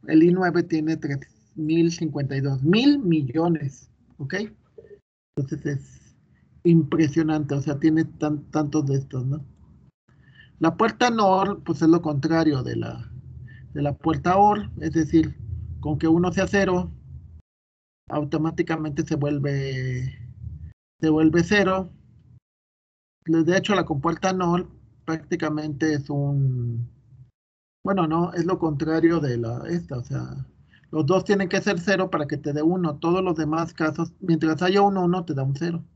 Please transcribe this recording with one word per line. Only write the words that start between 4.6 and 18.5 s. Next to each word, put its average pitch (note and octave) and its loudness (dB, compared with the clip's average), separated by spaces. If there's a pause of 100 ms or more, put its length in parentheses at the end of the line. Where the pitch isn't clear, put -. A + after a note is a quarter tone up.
Entonces C#3 -6
es - -8 (460)
impresionante, D#3 2
o C#3 -2
sea, C#3 -4
tiene D#3+ 2
tan-, D3+ -4
tantos D3+ 0
de C3+ 0
estos, C3 -4
¿no? C#3+ -4 (1160)
La E3 2
puerta A3+ 2
nor, G3+ 2
pues D#3+ -4
es D#3+ 6
lo E3 6
contrario D#3 0
de A#2+ -6
la, - -8 (640)
de D3 -6
la C#3+ -2
puerta D#3+ 0
or, G3+ 4 (100)
es D#3+ -4
decir, D#3 2 (420)
con D3 -4
que E3 0
uno F3 4
sea F#3 0
cero, F#3 2 (1160)
automáticamente D#3 -4